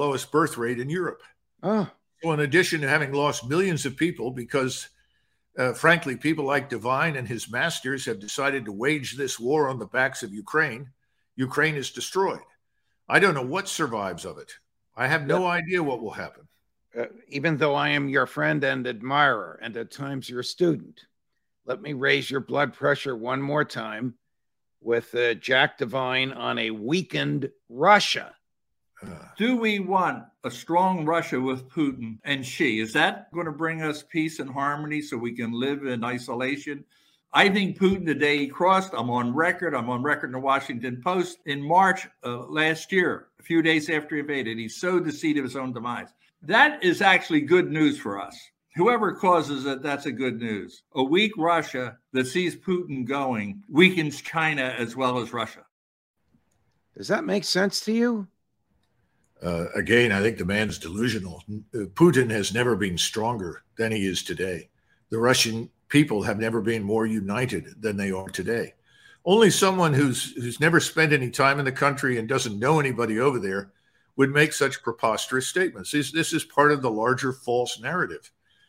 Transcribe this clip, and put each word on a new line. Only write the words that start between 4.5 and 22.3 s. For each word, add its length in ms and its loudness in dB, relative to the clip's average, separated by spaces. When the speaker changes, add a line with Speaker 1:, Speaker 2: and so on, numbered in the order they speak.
Speaker 1:
uh, 160 2
frankly, 420 2
people 300 0
like 240 0
Devine 480 -2
and 100 -8
his 240 -8
masters 540 -4
have 220 -4
decided 380 -2
to 60 -10
wage 460 -2
this 220 -4
war 280 2
on 120 -4
the 80 -10
backs 240 -2
of 100 -10
Ukraine, 580 -2
Ukraine 400 0
is 160 -6
destroyed. 560 -4
I 100 6
don't 140 4
know 200 -4
what 140 -4
survives 560 -4
of 140 -10
it. 140 -18
I 120 -2
have 200 0
no 140 2
Speaker 2:
Yeah. 180 0
Speaker 1:
idea 240 -2
what 180 -2
will 100 -8
happen. 240 -16
Speaker 2:
Uh, 80 -4
even 300 -2
though 180 2
I 140 0
am 260 0
your 100 4
friend 380 -2
and 240 -2
admirer, 720 0
and 160 -10
at 140 -10
times 380 -10
your 140 -6
student, 640 -2
let 160 -6
me 120 -8
raise 380 0